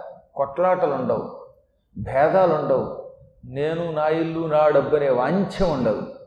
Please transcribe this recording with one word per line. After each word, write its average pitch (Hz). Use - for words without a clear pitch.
కొట్లాటలు 170
ఉండవు, 120
భేదాలు 160
ఉండవు, 131
నేను 160
నా 151
ఇల్లు 160
నా 151
డబ్బు 143
అనే 143
వాంఛ 160
ఉండదు. 117